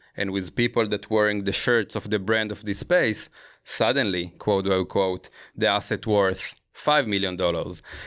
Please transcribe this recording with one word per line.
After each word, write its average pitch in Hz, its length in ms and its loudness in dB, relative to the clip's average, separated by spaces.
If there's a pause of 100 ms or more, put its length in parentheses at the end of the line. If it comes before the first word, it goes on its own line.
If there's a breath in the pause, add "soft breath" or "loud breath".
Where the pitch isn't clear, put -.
(160 soft breath)
and 98 160 -4
with 95 240 -4
people 120 320 2
that 104 240 -4
wearing 104 320 2
the 98 80 0
shirts 117 460 0
of 101 120 -6
the 104 100 0
brand 110 320 0
of 101 120 -10
this 101 160 -4
space, 147 500 0 (360 loud breath)
suddenly, 107 760 0
quote 98 280 2
unquote, 95 640 0 (280 loud breath)
the 107 100 2
asset 101 400 -2
worth 98 480 2 (180)
five 147 340 2
million 98 280 0
dollars. 85 460 -2 (240 loud breath)